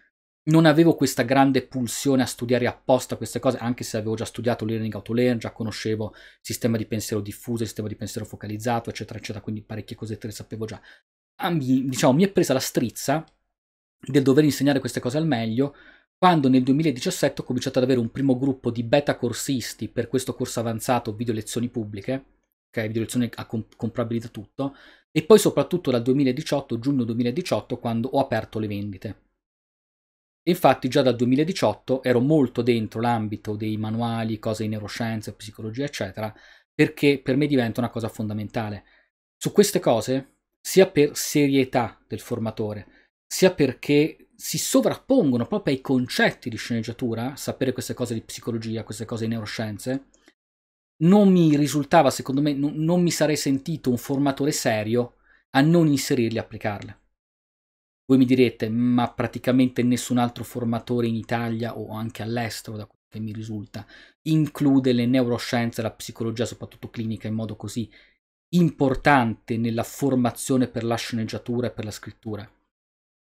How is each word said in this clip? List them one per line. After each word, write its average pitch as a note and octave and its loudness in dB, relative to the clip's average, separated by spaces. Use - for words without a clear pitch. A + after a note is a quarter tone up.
non D#3+ 8
avevo D#3+ 6
questa C3 0
grande C3+ 4
pulsione C3 0
a - 2
studiare A#2+ 0
apposta - 0
queste A2+ -10
cose, A#2+ 0
anche A#2+ -4
se A#2 -6
avevo A2 -4
già A2 -6
studiato A2+ -4
learning A2 -4
how G2 -10
to A#2 -8
learn, B2 2
già A2 -8
conoscevo G#2+ -6
il - -20
sistema A2+ -2
di A2 -6
pensiero G#2+ -4
diffuso, A2 -8
il A2 -2
sistema G#2+ -8
di G#2+ -10
pensiero G#2+ -10
focalizzato, A2 -6
eccetera, G#2+ -12
eccetera, G#2 -12
quindi G#2+ -8
parecchie A2 -12
cosette G#2+ -10
le G#2+ -8
sapevo A2 -10
già, G#2+ -12
ah, F#3 -4
mi, C3+ 2
diciamo, B2+ 4
mi D#3+ 4
è G3 2
presa E3 2
la B2+ 2
strizza - -2
del - 0
dover C#3 6
insegnare C#3 2
queste - -4
cose B2+ -4
al D#3+ 0
meglio A#2 -2
quando E3 6
nel B2+ 6
duemiladiciassette C#3 0
ho - -18
cominciato B2 -2
ad B2+ 4
avere B2+ 2
un A2+ -2
primo C3+ 0
gruppo B2+ -2
di A2+ -6
beta C#3+ 2
corsisti A#2+ -4
per A#2 -4
questo B2+ -2
corso - -6
avanzato A#2 -2
video A#2 -4
lezioni A2+ -4
pubbliche, G#2+ -6
ok, A2 -6
video A2 -2
lezioni A#2+ -2
a - -12
comp-, - -8
comprabili A#2 -4
da A#2 -10
tutto, C3+ -10
e D#3 0
poi G#3+ 8
soprattutto D3 0
dal A#2+ 2
duemiladiciotto, C3 0
giugno B2 0
duemiladiciotto, A#2+ -2
quando A#2 -4
ho C#3 0
aperto A2 -4
le G#2+ -4
vendite. G2+ -10
E E3+ 0
infatti C#3 2
già C#3 4
dal B2+ 2
duemiladiciotto B2+ 0
ero A#2+ 2
molto C3+ 2
dentro A2+ 0
l'ambito A2 -2
dei G#2+ -4
manuali, A2+ -4
cose A2 -4
in G#2+ -4
neuroscienze, G#2+ -6
psicologia, A2 -10
eccetera, G#2+ -8
perché D3 2
per C3 0
me D3 2
diventa B2 0
una A#2+ -2
cosa A2 -6
fondamentale. G#2+ -6
Su - -6
queste G3+ 4
cose, B2+ 0
sia - 6
per D3 2
serietà C#3 0
del A2 -10
formatore, G#2+ -8
sia - 2
perché - 0
si - -8
sovrappongono E3 2
proprio G3+ -2
ai C3+ -2
concetti B2+ 0
di A2 -8
sceneggiatura, A#2 -6
sapere B2+ -4
queste A#2+ -8
cose A#2 -6
di A2 -4
psicologia, A2+ -8
queste A2+ -12
cose A2 -6
in A2 -2
neuroscienze, A2+ -6
non G3 8
mi E3 6
risultava, C#3+ 4
secondo C3+ -2
me, D3 0
non, C#3+ -2
non E3 2
mi F3 4
sarei D3+ 2
sentito C#3+ -2
un A#2+ 2
formatore C#3 0
serio A2+ 0
a C3+ 4
non E3 6
inserirle B2 2
e A2 -2
applicarle. G#2+ -8
Voi C3 6
mi C3+ 6
direte, B2 2
"Ma A#2+ 0
praticamente B2+ 0
nessun B2 0
altro A#2+ -2
formatore A#2 -2
in A2+ -2
Italia A2+ -4
o G#2 -12
anche A2 -10
all'estero, A2+ -6
da G#2 -12
quello - -20
che A2 -12
mi A2 -8
risulta, G#2+ -10
include C#3+ 2
le A#2+ 2
neuroscienze A#2+ 0
e - -4
la A2 -4
psicologia, A2+ -6
soprattutto - -12
clinica, A2 -8
in G#2+ -4
modo A2 -6
così G#2+ -8
importante C3 2
nella A#2 -2
formazione B2+ 0
per A2+ -6
la A#2 0
sceneggiatura A#2 -4
e - -4
per - -10
la G#2+ -10
scrittura." G#2+ -12